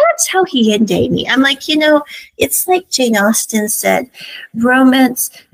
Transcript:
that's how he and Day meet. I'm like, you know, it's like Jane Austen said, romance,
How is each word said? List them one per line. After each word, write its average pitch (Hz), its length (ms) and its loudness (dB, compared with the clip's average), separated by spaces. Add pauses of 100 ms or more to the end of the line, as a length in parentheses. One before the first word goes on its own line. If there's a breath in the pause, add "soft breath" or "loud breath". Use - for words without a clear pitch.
that's 659 200 -2
how 381 160 0
he 226 300 0
and 214 140 0
Day 190 220 0
meet. 180 200 -4
I'm 254 120 2
like, 277 260 -2
you 311 80 0
know, 302 260 2 (360 loud breath)
it's - 280 -2
like 370 220 -2
Jane 240 260 0
Austen 208 540 0
said, 196 400 -2 (460 loud breath)
romance, 254 720 2 (260 loud breath)